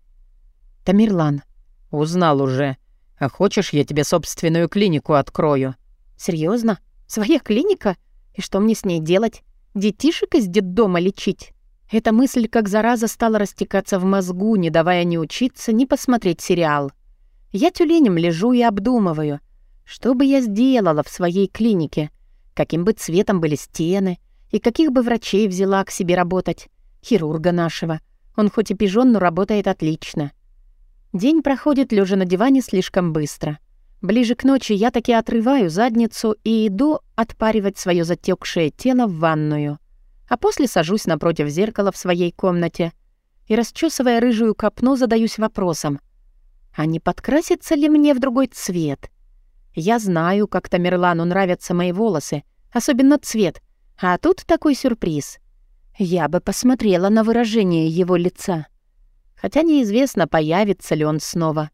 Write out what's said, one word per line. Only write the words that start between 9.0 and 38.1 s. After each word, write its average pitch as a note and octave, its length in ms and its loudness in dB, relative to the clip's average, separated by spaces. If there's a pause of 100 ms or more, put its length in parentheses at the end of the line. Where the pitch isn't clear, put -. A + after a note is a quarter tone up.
делать? F#3 420 0 (320)
Детишек G#3+ 600 -2
из A#3 120 2
детдома F#3 540 0
лечить?» - 520 -4 (400)
Эта A3 200 0
мысль, A#3+ 340 2
как A3 220 0
зараза, A3 400 0
стала A3 300 0
растекаться G3 600 -4
в F3+ 60 -2
мозгу, G3 500 0
не E3+ 160 0
давая E3+ 320 2
ни F3 140 0
учиться, A3+ 560 -4
ни A#3+ 120 2
посмотреть A#3+ 560 0
сериал. D3 520 -2 (580)
Я B3 220 0
тюленем D4+ 440 4
лежу E3+ 360 0
и A#3+ 100 4
обдумываю, G3 760 0 (440)
что - 300 -2
бы C4+ 100 2
я C4+ 160 4
сделала G#3+ 640 2
в - 60 -12
своей F3+ 400 0
клинике, E3+ 640 -2 (420)
каким D#3+ 300 -2
бы A3 80 2
цветом F#3+ 480 -2
были D3+ 160 0
стены F3+ 640 -4 (320)
и G#3 80 -2
каких C#4 320 0
бы B3 100 2
врачей A3+ 460 0
взяла G3 340 0
к - 80 -10
себе F3 240 -2
работать. F3+ 540 -2 (360)
Хирурга D#3+ 460 0
нашего. E3 500 -2 (360)
Он G#3+ 140 2
хоть G#3+ 200 -2
и G3 40 -4
пижон, A3 360 2
но G#3+ 80 4
работает F#3+ 480 0
отлично. D#3+ 640 -4 (840)
День C4+ 300 2
проходит, C#4 480 0
лежа G3 240 2
на F#3+ 100 2
диване, A3+ 380 2
слишком F3+ 500 -2
быстро. D3+ 460 -6 (420)
Ближе A3 360 0
к - 80 -4
ночи C4 280 2
я G#3+ 200 2
таки A#3 200 0
отрываю A3+ 560 2
задницу A3 760 0
и A3 240 0
иду C4+ 320 0 (160)
отпаривать A3 600 -2
свое F3 280 0
затекшее E3+ 640 -2